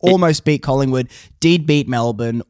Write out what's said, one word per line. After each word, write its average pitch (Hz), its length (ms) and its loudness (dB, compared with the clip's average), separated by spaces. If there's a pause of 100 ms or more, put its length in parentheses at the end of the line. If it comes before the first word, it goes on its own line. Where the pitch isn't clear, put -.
(100)
Almost 175 340 2
beat 151 180 0
Collingwood, 131 460 -2 (320)
did 165 260 2
beat 147 220 0
Melbourne, 117 600 -4